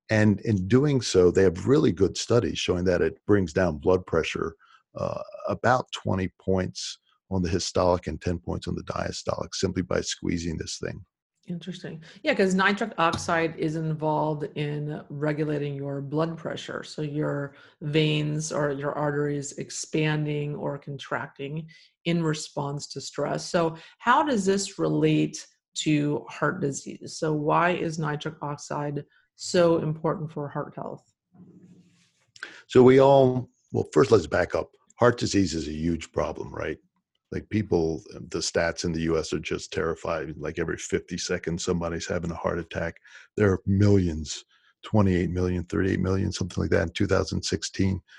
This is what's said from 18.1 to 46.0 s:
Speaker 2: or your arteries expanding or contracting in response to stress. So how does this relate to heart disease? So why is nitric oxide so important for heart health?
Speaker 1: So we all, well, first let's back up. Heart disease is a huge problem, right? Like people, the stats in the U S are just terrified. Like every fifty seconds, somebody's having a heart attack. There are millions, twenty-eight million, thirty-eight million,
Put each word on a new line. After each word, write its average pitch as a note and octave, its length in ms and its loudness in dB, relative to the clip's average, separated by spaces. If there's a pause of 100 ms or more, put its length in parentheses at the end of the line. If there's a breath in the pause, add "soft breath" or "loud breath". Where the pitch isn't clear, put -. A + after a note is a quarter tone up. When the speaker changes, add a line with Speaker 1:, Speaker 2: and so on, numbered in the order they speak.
Speaker 2:
or D3 200 0
your C#3+ 220 -4
arteries D3 600 -2
expanding D3+ 1000 -2
or C#3+ 220 -6
contracting C#3 920 -8 (380 soft breath)
in E3+ 180 2
response D3 640 -4
to C#3 120 -12
stress. - 480 -6
So E3 260 2 (220 loud breath)
how B3+ 260 4
does A#3 220 0
this G3 320 0
relate D#3 720 0 (300)
to D3 520 0
heart - 320 -2
disease? - 560 -6
So D#3 160 -2
why D#3 380 2
is E3 260 -4
nitric D3+ 460 -4
oxide D3 600 -6 (320)
so E3+ 440 4
important D#3 520 -2
for C#3+ 160 -8
heart - 280 -8
health? - 360 -12 (1600 loud breath)
Speaker 1:
So B2+ 160 8
we C3 160 10
all, C3+ 500 6 (220)
well, - 220 -2
first D3 180 6
let's F2 160 6
back F2 260 0
up. E2 180 -2 (280)
Heart A#2+ 180 6
disease F#2+ 360 0
is D#2 140 -4
a D#2 60 -6
huge D#2+ 380 -2
problem, D2+ 420 -4
right? D#2 240 -6 (540)
Like E2+ 180 -8
people, E2+ 520 0 (280)
the E2+ 100 -4
stats E2+ 460 -2
in F2 80 -2
the E2 80 -2
U E2 160 2
S D#2 160 -2
are E2 60 -2
just - 340 -8
terrified. E2 640 -4
Like D2 200 -8
every E2 200 -4
fifty - 400 -4
seconds, F2 480 -4
somebody's E2+ 420 -2
having E2+ 240 -4
a E2+ 40 -8
heart E2+ 240 -2
attack. E2+ 360 -6 (400 loud breath)
There G#2 160 6
are F2+ 140 2
millions, F#2+ 800 4 (380)
twenty-eight F#2 480 4
million, F2+ 340 0
thirty-eight F#2 340 0
million, F#2+ 320 0